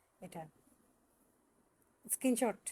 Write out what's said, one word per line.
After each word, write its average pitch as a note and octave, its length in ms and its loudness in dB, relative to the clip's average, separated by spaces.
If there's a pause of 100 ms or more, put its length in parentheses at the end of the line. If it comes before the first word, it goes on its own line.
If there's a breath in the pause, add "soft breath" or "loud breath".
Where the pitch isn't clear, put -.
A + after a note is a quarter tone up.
(200 soft breath)
এটা, E3+ 280 -12 (1600)
স্ক্রিনশট। B3 600 2